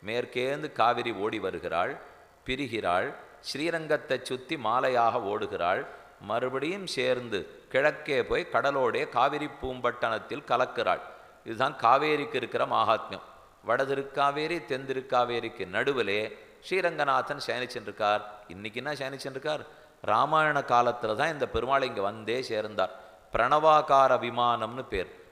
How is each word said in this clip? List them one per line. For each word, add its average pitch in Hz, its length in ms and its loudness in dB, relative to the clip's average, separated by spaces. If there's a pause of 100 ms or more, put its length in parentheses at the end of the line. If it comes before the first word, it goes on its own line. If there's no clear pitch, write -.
மேற்கேந்து 123 680 -4
காவிரி 120 420 2
ஓடி 107 240 -4
வருகிறாள், 90 540 -4 (500)
பிரிகிறாள், 113 640 -2 (320)
ஸ்ரீரங்கத்தை 156 800 -2
சுத்தி 131 360 -8
மாலையாக 120 640 2 (100)
ஓடுகிறாள், 98 520 0 (380)
மறுபடியும் 135 680 -4
சேர்ந்து 123 520 -2 (280)
கிழக்கே 147 560 0
போய் 131 280 -2
கடலோடே 127 580 2
காவிரி 147 440 2
பூம்பட்டணத்தில் 120 920 -4
கலக்கிறாள். 120 540 2 (420)
இதுதான் 123 340 -2
காவேரிக்கு 143 600 4
இருக்கிற 120 260 -2
மகாத்மியம். 110 600 0 (380)
வடதிருக்காவேரி 139 1000 0
தென்திருக்காவேரிக்கு 123 1040 -2
நடுவிலே 107 520 0 (420)
ஸ்ரீரங்கநாதன் 147 840 0
சயனிச்சுருக்கார். 107 800 -2 (240)
இன்னைக்கு 107 340 -10
என்ன 143 120 -6
சயனிச்சுருக்கார்? 135 720 -6 (400)
ராமாயண 147 600 4
காலத்துல 120 520 4
தான் 151 200 0
இந்த 135 120 0
பெருமாள் 131 420 2
இங்க 107 120 -4
வந்தே 110 420 -2
சேர்ந்தார். 107 520 -2 (340)
பிரணவாகார 139 920 6
விமானம்னு 120 680 0
பேர். 92 220 -2 (220)